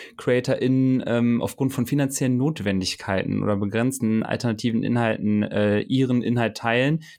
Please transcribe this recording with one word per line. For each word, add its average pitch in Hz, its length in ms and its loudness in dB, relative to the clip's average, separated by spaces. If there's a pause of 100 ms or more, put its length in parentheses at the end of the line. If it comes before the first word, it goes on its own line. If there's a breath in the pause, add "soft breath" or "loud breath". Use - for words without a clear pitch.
(180 loud breath)
CreatorInnen, 127 880 2
ähm, 120 340 2
aufgrund - 320 -2
von 120 140 -2
finanziellen 139 500 0
Notwendigkeiten 98 1080 -2
oder 101 140 0
begrenzten 110 640 0
alternativen 113 600 -2
Inhalten, 107 600 0
äh, 104 380 2
ihren 127 400 2
Inhalt 113 340 0
teilen, 131 460 0 (180 loud breath)